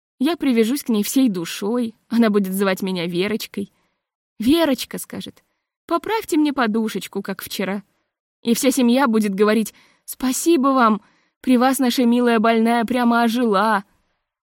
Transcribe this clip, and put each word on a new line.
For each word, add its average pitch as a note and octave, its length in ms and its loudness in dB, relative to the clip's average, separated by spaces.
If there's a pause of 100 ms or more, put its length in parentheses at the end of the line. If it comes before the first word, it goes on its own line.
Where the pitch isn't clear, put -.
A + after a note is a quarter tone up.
(180)
Я D#4+ 180 -2
привяжусь A#3+ 460 0
к - 60 -18
ней G#3 160 0
всей C4 240 2
душой, G#3+ 680 -6 (140)
она A#3 220 2
будет G3+ 220 0
звать F#3+ 300 -2
меня F#3 240 -4
Верочкой. G3+ 680 -6 (680)
"Верочка", — C#4 580 0
скажет, — - 460 -16 (420)
"поправьте F#4+ 500 -4
мне D4+ 160 2
подушечку, G#3+ 680 -4
как G3 200 -10
вчера". G3 420 -6 (580)
И A#3 120 2
вся B3 180 0
семья B3+ 340 2
будет G#3+ 280 0
говорить: G#3 380 0 (320)
"Спасибо C4 640 0
вам, A#3 320 2 (400)
при B3+ 160 2
вас B3+ 220 2
наша B3+ 260 0
милая A#3 360 2
больная A3+ 440 2
прямо A#3 380 0
ожила". A3 600 0 (680)